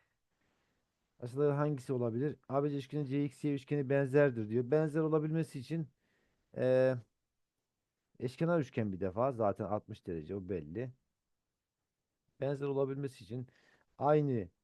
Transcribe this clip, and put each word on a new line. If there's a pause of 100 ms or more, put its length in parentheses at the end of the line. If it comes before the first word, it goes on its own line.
(1200)
Aslında
hangisi
olabilir? (140)
A
B
C
üçgeni
C
X
Y
üçgeni
benzerdir
diyor.
Benzer
olabilmesi
için, (720)
e, (1200)
eşkenar
üçgen
bir
defa
zaten
altmış
derece
o
belli. (1500)
Benzer
olabilmesi
için (520)
aynı (140)